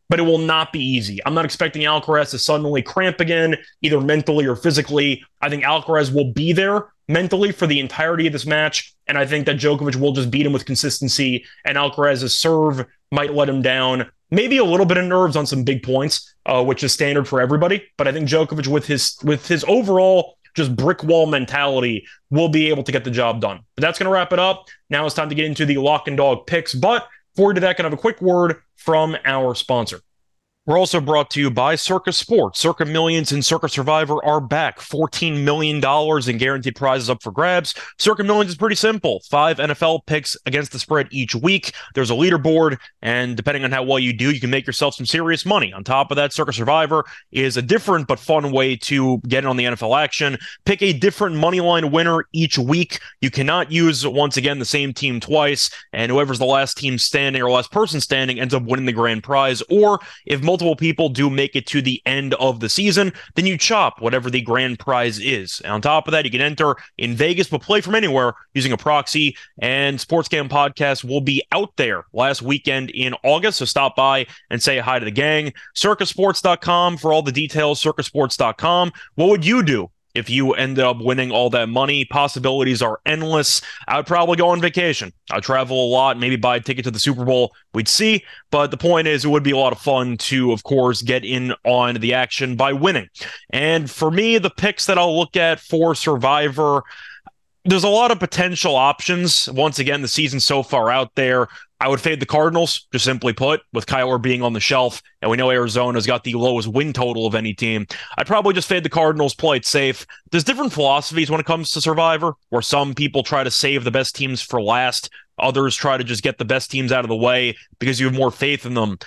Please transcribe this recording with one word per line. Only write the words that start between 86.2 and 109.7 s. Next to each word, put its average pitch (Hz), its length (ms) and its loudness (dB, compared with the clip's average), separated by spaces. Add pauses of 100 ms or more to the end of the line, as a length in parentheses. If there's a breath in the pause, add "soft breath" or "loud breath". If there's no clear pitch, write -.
maybe 127 160 0
buy 123 200 2
a 120 40 -2
ticket 127 240 -6
to 123 80 -4
the 110 80 -4
Super 123 240 0
Bowl. 123 280 2 (200 soft breath)
We'd 113 160 -2
see. 214 340 2 (300 loud breath)
But 143 180 2
the - 60 -8
point 165 320 2
is, 143 160 0
it 151 40 0
would 147 140 4
be 143 80 2
a 139 60 2
lot 131 160 4
of 117 80 -8
fun 127 380 0
to, 127 340 0
of 107 100 -2
course, 123 400 0
get 127 220 0
in 123 280 -4 (120)
on 123 320 2
the 117 180 0
action 127 400 -2
by 131 180 0
winning. 139 360 0 (420 loud breath)
And 151 400 0
for 160 220 -2
me, 220 260 2
the 208 120 -2
picks - 360 -2
that 190 120 2
I'll 170 200 2
look 175 180 -2
at 165 220 2
for 165 380 0
Survivor, 143 880 0 (800 loud breath)
there's 180 180 2
a 202 60 2
lot 233 240 4
of 190 80 -4
potential 180 560 0
options. 156 760 2
Once 139 300 0
again, 143 220 0
the 127 60 -4
season's 135 380 -2
so 143 160 2
far 120 280 0
out 127 260 -2
there. 127 320 2 (320 loud breath)
I 131 80 0
would 135 120 0
fade 156 200 -2
the - 60 -6
Cardinals, 165 680 0
just 123 120 -2
simply 127 280 0
put, 139 280 0 (120)
with 113 140 -4
Kyler 127 360 0
being 123 200 0
on 120 100 0
the 110 80 -4
shelf, 127 420 0 (180 soft breath)
and 107 100 -2
we 113 60 0
know 131 140 2
Arizona's 120 560 0
got 120 180 0
the 123 100 -6
lowest 120 340 0
win 139 240 -2
total 120 340 -2
of 107 80 -2
any 110 180 -2
team. 110 340 -2 (300 loud breath)
I'd - 120 -2
probably 202 260 2
just 180 140 -4
fade 180 160 0
the 160 40 -2
Cardinals, 156 460 0
play 151 240 0
it 113 80 -8
safe. 135 400 -2 (240 loud breath)